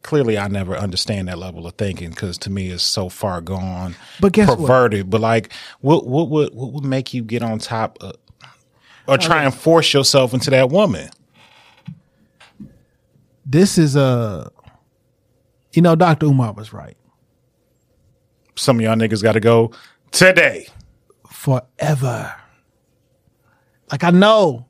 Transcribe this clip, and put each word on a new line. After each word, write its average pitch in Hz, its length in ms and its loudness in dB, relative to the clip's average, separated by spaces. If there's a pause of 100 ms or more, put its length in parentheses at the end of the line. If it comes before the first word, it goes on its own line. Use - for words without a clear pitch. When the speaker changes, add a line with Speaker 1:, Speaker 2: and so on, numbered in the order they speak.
Speaker 1:
clearly 120 280 0
I 101 120 -4
never 95 260 -4
understand 95 520 -6
that 90 100 -10
level 82 300 -14
of 82 80 -16
thinking 87 360 -8
'cause 87 280 -10
to - 100 -12
me 98 220 -6
it's 87 120 -8
so 95 260 -4
far 90 320 -6
gone, 92 540 -8 (240)
Speaker 2:
But 196 140 2
guess 208 160 4
what? 123 100 2
Speaker 1:
perverted. 120 500 2
But, 107 120 0
like, 113 320 -2 (280)
what, 143 260 2
what, 135 220 -2
what, 151 240 -2
what 120 200 -12
would 143 100 -10
make 131 300 -4
you 123 100 -6
get 113 200 -6
on 110 160 -4
top 110 420 -6
of, 95 140 -16 (920)
or 135 100 2
try 165 200 0
Speaker 2:
Okay. 147 80 0
Speaker 1:
and 131 80 2
force 165 400 2
yourself 131 400 2
into 127 160 -4
that 131 200 4
woman? 139 400 0 (2250)
Speaker 2:
This 156 320 2
is 147 180 4
a, 120 560 0 (1200)
you 165 80 4
know, 170 140 6
Doctor 160 320 2
Umar 127 260 0
was 107 200 -16
right. 82 240 -18 (1600)
Speaker 1:
Some 127 220 0
of 117 60 0
y'all 110 120 2
niggas 110 280 0
gotta 110 160 2
go 113 320 4 (400)
today. 170 560 2 (640)
Speaker 2:
Forever. 131 1040 -4 (1600)
Like, 139 120 -6
I 175 80 4
know. 185 580 4